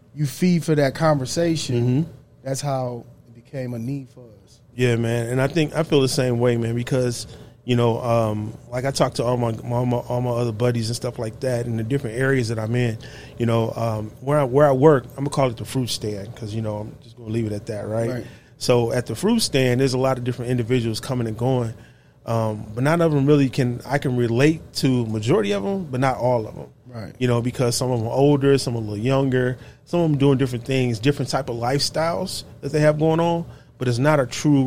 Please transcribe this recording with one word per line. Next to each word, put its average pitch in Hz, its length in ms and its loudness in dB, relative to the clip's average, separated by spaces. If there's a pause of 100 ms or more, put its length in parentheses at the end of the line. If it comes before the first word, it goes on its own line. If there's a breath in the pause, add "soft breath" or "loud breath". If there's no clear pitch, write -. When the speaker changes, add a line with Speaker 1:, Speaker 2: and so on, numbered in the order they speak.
(160)
Speaker 1:
you 147 100 -2
feed 175 380 2
for 160 100 0
that 139 220 2
conversation, 156 800 0 (280)
Speaker 2:
Mm-hmm. 165 60 -8 (320)
Speaker 1:
that's 135 180 -6
how 127 440 -4 (240)
it 113 80 -20
became 127 380 -10
a 117 40 -8
need 131 320 -6
for 123 140 -20 (200)
us. - 160 -20 (140)
Speaker 2:
Yeah, 123 220 4
man. 117 320 0
And 127 120 0
I 135 60 2
think 147 300 0
I 160 80 0
feel 151 160 4
the 131 80 4
same 123 320 0
way, 120 160 4
man, 117 180 -2
because, 123 540 -2 (360 loud breath)
you 123 120 2
know, 117 260 2
um, 110 560 0 (100)
like, 123 160 -6
I 139 60 -2
talk 135 240 0
to 131 100 -2
all 123 120 0
my, 117 160 0 (100)
my, 120 140 -4
all 123 100 0
my, 120 120 0
all 123 220 -4
my 123 120 -2
other 120 180 -2
buddies 117 380 0
and 117 80 -4
stuff 120 240 -6
like 110 200 -8
that 120 260 -2
in 113 100 -4
the 113 80 -2
different 123 340 -4
areas 131 300 2
that 113 100 -4
I'm 110 160 -2
in. 117 240 0 (400 loud breath)
You 117 80 0
know, 117 300 2
um, 107 340 -4 (100)
where 143 200 0
I, 139 40 2
where 135 220 2
I 139 60 2
work, 135 380 6
I'm 139 140 -8
gonna 147 60 -4
call 135 180 2
it 113 100 -6
the 101 60 -10
fruit 131 260 -2
stand 104 440 -8
'cause, 104 180 -12
you 113 80 -4
know, 107 180 -4
I'm 110 240 -12
just 117 140 -20
gonna 113 140 -12
leave 113 160 -2
it 104 60 -4
at 104 140 -8
that, 101 220 -8
right? 117 220 -2
Speaker 1:
Right. 123 160 -8 (320 loud breath)
Speaker 2:
So 120 340 2
at 127 140 -2
the 113 80 -6
fruit 220 260 2
stand, 127 400 2
there's 135 140 2
a 127 40 -2
lot 131 200 2
of 123 60 -8
different 123 260 -4
individuals 117 500 0
coming 123 280 -4
and 110 100 -8
going, 123 340 0 (540 loud breath)
um, 110 480 -2
but 120 80 -4
none 160 180 2
of 165 140 4
'em 139 120 4
really 143 220 6
can, 120 380 -2
I 139 120 0
can 127 180 -2
relate 123 440 2 (140)
to 127 320 0
majority 131 460 0
of 202 120 -4
'em, 196 200 -4
but 127 160 -6
not 131 180 2
all 117 300 0
of - 100 -14
'em. - 80 -14 (220)
Speaker 1:
Right. 117 300 -14
Speaker 2:
You 123 100 2
know, 120 120 2
because 120 360 0
some 127 160 -2
of 120 80 0
'em 110 80 -2
older, 139 500 4
some 127 160 -4
a 113 40 -4
little 104 200 -6
younger, 127 580 0 (280 loud breath)
some 175 160 -2
of 165 100 2
'em 143 80 2
doing 139 180 6
different 123 280 -2
things, 127 340 0
different 135 320 0
type 135 180 -2
of 120 80 -6
lifestyles 156 880 -2 (180)
that 143 120 -6
they 151 80 2
have 151 180 4
going 160 220 2
on, 170 260 0 (320 loud breath)
but 127 100 -2
it's 120 100 0
not 147 220 4
a 123 60 0
true, 139 400 2